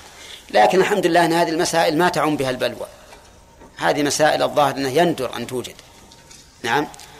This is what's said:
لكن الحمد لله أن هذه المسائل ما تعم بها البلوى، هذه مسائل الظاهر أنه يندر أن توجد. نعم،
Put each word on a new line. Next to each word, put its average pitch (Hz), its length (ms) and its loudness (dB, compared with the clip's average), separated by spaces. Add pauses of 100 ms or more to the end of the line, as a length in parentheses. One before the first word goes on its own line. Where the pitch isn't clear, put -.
(500)
لكن - 300 4
الحمد 196 260 2
لله 170 200 4
أن 160 80 0
هذه 170 160 2
المسائل 165 480 0
ما 180 120 2
تعم 151 280 -2
بها 131 120 -2
البلوى، 120 380 -6 (880)
هذه 151 260 0
مسائل 147 400 2
الظاهر 135 320 0
أنه 135 140 -4
يندر 131 460 0
أن 117 120 -8
توجد. 123 280 -8 (880)
نعم، 139 240 0 (320)